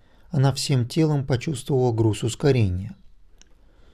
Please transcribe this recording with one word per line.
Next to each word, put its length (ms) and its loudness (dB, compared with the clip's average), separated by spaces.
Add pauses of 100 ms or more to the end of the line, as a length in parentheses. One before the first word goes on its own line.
(340)
Она 180 4
всем 360 -2
телом 360 0
почувствовала 680 0
груз 320 0
ускорения. 720 0 (960)